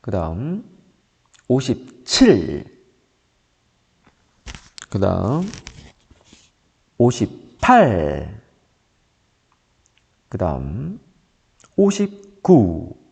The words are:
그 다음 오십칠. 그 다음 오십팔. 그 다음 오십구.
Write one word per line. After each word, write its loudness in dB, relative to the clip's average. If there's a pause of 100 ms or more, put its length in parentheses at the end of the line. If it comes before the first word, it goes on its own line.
그 -10
다음 -6 (800)
오십칠. 2 (2250)
그 -6
다음 -2 (1500)
오십팔. 0 (1900)
그 -12
다음 -6 (760)
오십구. 2 (160)